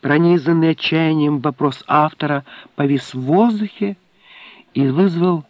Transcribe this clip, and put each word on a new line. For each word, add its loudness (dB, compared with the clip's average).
Пронизанный 2
отчаянием -2
вопрос -4
автора -2
повис -2
в -8
воздухе 0
и 0
вызвал 0